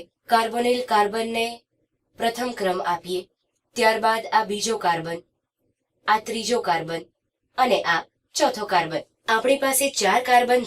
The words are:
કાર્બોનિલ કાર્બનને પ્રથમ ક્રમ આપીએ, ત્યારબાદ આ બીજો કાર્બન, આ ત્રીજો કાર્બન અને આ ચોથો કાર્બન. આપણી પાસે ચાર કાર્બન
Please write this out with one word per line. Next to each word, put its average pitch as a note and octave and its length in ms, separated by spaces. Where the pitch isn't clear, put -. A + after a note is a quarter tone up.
કાર્બોનિલ A#3+ 500
કાર્બનને A3+ 520
પ્રથમ A#3 400
ક્રમ F#3+ 220
આપીએ, F3 480
ત્યારબાદ A3+ 560
આ A3 120
બીજો G#3 340
કાર્બન, E3+ 420
આ G#3+ 140
ત્રીજો A3+ 400
કાર્બન E3 460
અને B3 200
આ E3 60
ચોથો A3+ 320
કાર્બન. D#3+ 380
આપણી B3+ 340
પાસે C4+ 240
ચાર G3+ 240
કાર્બન B3 420